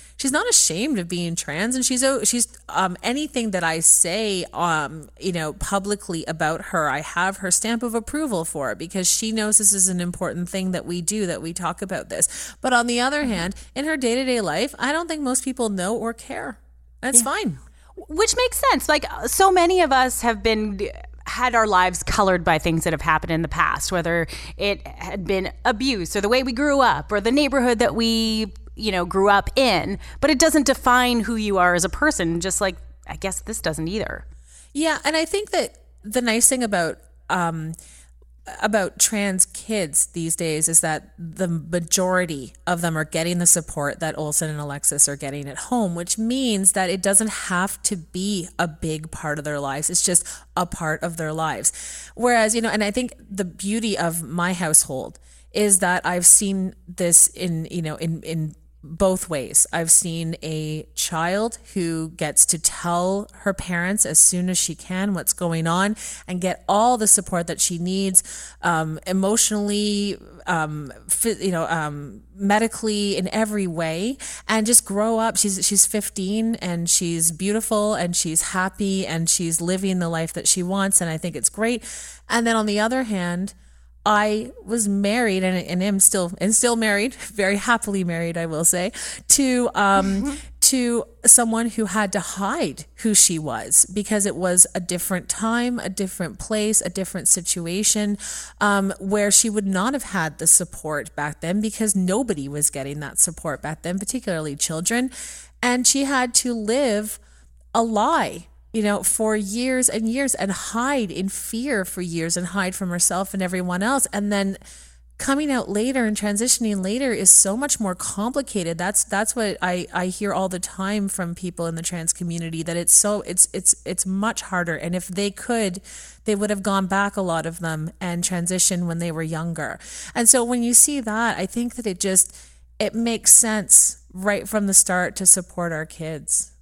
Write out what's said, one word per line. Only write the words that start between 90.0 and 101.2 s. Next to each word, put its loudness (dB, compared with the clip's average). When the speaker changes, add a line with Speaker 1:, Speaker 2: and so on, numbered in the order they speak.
Speaker 3:
<laughs> -18
Speaker 1:
to 2
someone 4
who 0
had 0
to 0
hide -4
who 2
she 4
was 2
because 0
it -2
was 4
a -2
different -4
time, 0
a -6
different -6
place, 0
a -4
different -6
situation, 0
um, 4
where 2
she 4
would -2
not 0
have -4
had -4
the -2
support 0
back -4